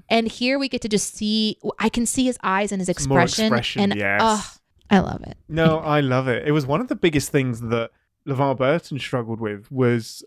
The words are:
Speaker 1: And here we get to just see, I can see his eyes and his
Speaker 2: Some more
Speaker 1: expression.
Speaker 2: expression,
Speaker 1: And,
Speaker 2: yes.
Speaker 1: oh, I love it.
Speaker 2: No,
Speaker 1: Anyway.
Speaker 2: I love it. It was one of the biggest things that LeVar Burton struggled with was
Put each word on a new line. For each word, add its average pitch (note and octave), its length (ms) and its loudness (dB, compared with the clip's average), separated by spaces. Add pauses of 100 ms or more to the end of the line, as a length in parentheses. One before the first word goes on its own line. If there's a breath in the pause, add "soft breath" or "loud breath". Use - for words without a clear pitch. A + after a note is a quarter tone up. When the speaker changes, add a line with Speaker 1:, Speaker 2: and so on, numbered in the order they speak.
Speaker 1:
And A3+ 180 2
here B3+ 320 -2
we C4+ 80 0
get B3 140 -6
to A3+ 80 -6
just G#3 260 -2
see, G#3+ 420 0 (220)
I G#3+ 100 2
can A#3 160 -2
see B3+ 200 0
his B3+ 180 0
eyes G3 280 0
and F#3+ 100 -2
his F3+ 60 -4 (100)
Speaker 2:
Some C#3 120 -4
more C#3 120 4
Speaker 1:
expression. G#3+ 320 0
Speaker 2:
expression, G3+ 380 0
Speaker 1:
And, - 80 -2
Speaker 2:
yes. G3+ 220 0
Speaker 1:
oh, G#3+ 320 0 (360)
I G3 100 6
love - 260 -2
it. - 120 -14 (100)
Speaker 2:
No, D#3+ 300 4
Speaker 1:
Anyway. D#3 100 -6
Speaker 2:
I D3+ 140 4
love C3 260 2
it. B2 200 0
It D3+ 40 4
was D3 140 2
one D3 160 0
of B3+ 80 -6
the C#4+ 60 -4
biggest D3+ 360 2
things B2+ 300 0
that A#2 300 -2 (360)
LeVar C3+ 300 0
Burton C#3+ 420 0
struggled A2+ 400 -4
with G#2+ 320 -6
was A#2+ 560 0